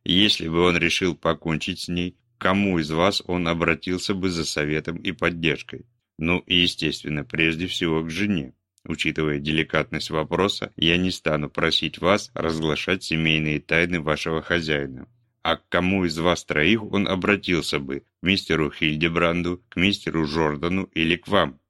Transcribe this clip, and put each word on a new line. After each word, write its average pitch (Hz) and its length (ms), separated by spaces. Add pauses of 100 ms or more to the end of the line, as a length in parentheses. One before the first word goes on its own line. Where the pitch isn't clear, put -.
Если 92 420
бы 82 140
он 87 160
решил 85 380
покончить 82 640
с - 60
ней, 87 280 (220)
к - 40
кому 95 380
из 76 100
вас 87 380
он 87 220
обратился 85 640
бы 95 160
за 85 160
советом 76 520
и 92 140
поддержкой? 82 760 (320)
Ну 85 220
и, - 160
естественно, 76 680
прежде 82 440
всего 82 360
к 82 60
жене. 82 440 (300)
Учитывая 76 560
деликатность 78 720
вопроса, 85 680
я 82 220
не 92 140
стану 76 380
просить 80 500
вас 95 340
разглашать 80 680
семейные 78 560
тайны 85 420
вашего 78 400
хозяина. 73 680 (360)
А 82 140
к - 120
кому 90 360
из 80 120
вас 85 260
троих 85 400
он 101 240
обратился 92 720
бы? 69 200
К - 40 (200)
мистеру 82 480
Хильдебранду, 85 960
к - 60
мистеру 85 500
Жордану 80 580 (100)
или 82 220
к - 120
вам? 85 320 (100)